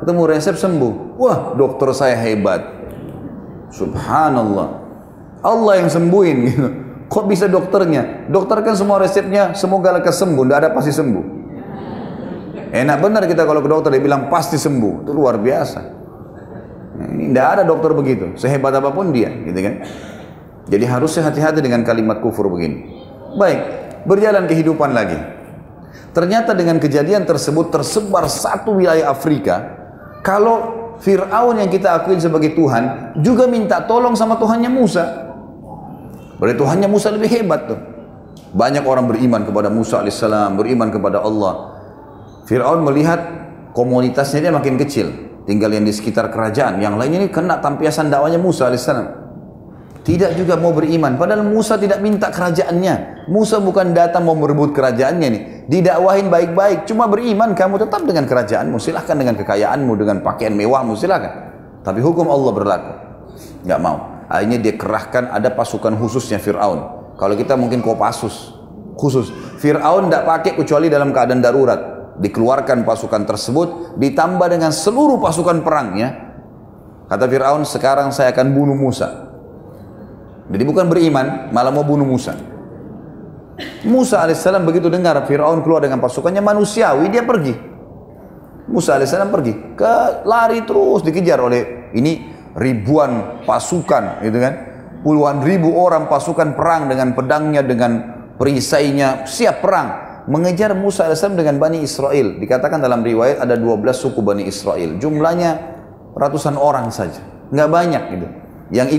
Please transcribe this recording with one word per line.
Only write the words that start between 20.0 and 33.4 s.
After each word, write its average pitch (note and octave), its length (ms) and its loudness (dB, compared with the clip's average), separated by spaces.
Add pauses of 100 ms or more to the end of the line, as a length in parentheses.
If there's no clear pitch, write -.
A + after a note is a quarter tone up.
Jadi G#2 240 2
harusnya D3+ 400 0
hati-hati D3+ 320 0
dengan A#2+ 240 2
kalimat A2 360 0
kufur G#2 320 0
begini. D#2+ 320 -4 (560)
Baik, F3+ 200 2 (440)
berjalan G3+ 400 4
kehidupan D#3+ 480 2
lagi. G2 240 0 (960)
Ternyata G#3+ 400 2
dengan E3+ 240 2
kejadian D3+ 480 2
tersebut D3+ 480 0
tersebar F3+ 560 0
satu - 480 -2
wilayah D#3+ 320 4
Afrika. A2+ 720 -2 (400)
Kalau G#3 800 0
Fir'aun G3+ 560 2
yang G3 160 0
kita F#3 240 2
akuin F3+ 240 0
sebagai D#3 320 2
Tuhan, B2+ 720 0
juga B3 240 4